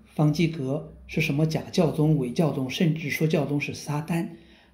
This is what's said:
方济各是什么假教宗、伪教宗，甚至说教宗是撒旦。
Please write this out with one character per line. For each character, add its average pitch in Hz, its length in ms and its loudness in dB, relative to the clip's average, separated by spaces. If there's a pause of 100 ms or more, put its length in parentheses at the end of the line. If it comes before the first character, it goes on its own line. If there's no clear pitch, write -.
方 151 260 2
济 160 160 2
各 143 480 -6 (120)
是 - 140 -2
什 147 120 0
么 156 140 2
假 156 140 -2 (100)
教 165 180 4
宗、 151 280 4
伪 123 140 -2
教 147 200 2
宗， 131 180 -2
甚 151 240 2
至 151 160 -6
说 156 160 0
教 156 200 2
宗 143 140 0
是 - 140 -6
撒 147 260 -6
旦。 170 300 -4 (440)